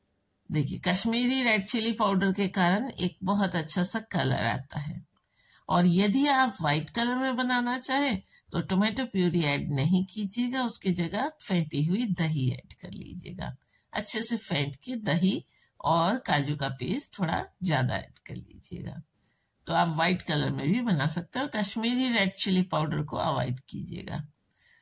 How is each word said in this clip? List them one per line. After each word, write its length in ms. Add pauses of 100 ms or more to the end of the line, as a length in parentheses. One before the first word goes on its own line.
(520)
देखिए, 280
कश्मीरी 640
red 220
chili 260
powder 420
के 140
कारण 420
एक 340
बहुत 320
अच्छा 280
सा 160
color 460
आता 340
है। 340 (560)
और 180
यदि 400
आप 340
white 280
color 260
में 200
बनाना 440
चाहें, 420 (300)
तो 100
tomato 440
puree 380
add 280
नहीं 340
कीजिएगा, 580
उसकी 280
जगह 400 (100)
फेंटी 440
हुई 200
दही 460
ऐड 220
कर 180
लीजिएगा। 640 (380)
अच्छे 300
से 140
फेंट 380
के 200
दही 500 (400)
और 320
काजू 380
का 140
paste 500
थोड़ा 260 (180)
ज्यादा 320
ऐड 240
कर 160
लीजिएगा। 640 (640)
तो 60
आप 140
white 340
color 300
में 200
भी 100
बना 260
सकते 320
हो। 160
कश्मीरी 580
red 220
chili 260
powder 420
को 140
avoid 420 (100)
कीजिएगा। 580 (540)